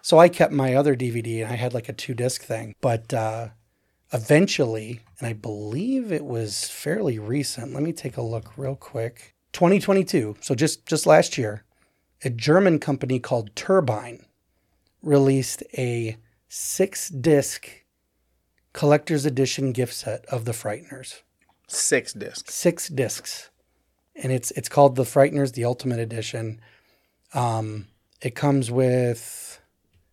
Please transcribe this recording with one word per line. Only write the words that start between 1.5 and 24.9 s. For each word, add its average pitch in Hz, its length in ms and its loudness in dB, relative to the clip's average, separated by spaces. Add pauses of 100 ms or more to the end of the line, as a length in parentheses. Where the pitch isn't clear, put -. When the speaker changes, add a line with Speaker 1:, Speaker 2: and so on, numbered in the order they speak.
Speaker 1:
I 120 40 -4
had, 120 180 -4
like, 113 140 -6
a - 40 -12
two-disc 123 480 -6
thing. 113 400 -10
But, 113 320 -2
uh, 113 360 -4 (640)
eventually, 120 880 2 (180)
and 120 80 -8
I 117 60 -4
believe 120 800 -6
it 147 120 -4
was 117 440 -6
fairly 151 500 -4
recent, 120 560 -6
let 139 80 -4
me 165 100 -2
take 139 240 -10
a 127 60 -4
look 113 340 -8
real 139 200 -6
quick. - 580 -10 (160)
Twenty 185 300 4
twenty-two, 175 600 0
so - 140 -2
just, 147 320 0
just - 200 0
last 165 300 6
year, 107 280 -4 (600)
a 131 60 -2
German 151 480 4
company 135 400 -2
called 113 380 -4
Turbine 127 680 0 (760)
released 135 640 4 (120)
a 120 420 -4 (300)
six-disc - 1200 0 (1040)
collector's 147 540 2
edition 135 460 0
gift 120 220 -4
set - 320 -8
of 117 180 -6
The 117 80 -4
Frighteners. 127 680 -10 (440)
Speaker 2:
Six - 460 0
discs. - 420 -12
Speaker 1:
Six 175 320 0
discs. - 640 -6 (640)
And 135 160 -6
it's, 127 220 -2
it's - 160 -8
called 139 260 6